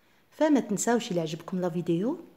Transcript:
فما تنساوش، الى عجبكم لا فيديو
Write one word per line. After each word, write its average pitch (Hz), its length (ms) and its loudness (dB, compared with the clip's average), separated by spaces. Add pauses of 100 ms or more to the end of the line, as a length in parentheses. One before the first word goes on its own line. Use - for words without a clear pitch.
(300)
فما 294 300 4
تنساوش، 220 520 0
الى 170 80 0
عجبكم 160 400 -6
لا 180 80 0
فيديو 175 500 -2 (180)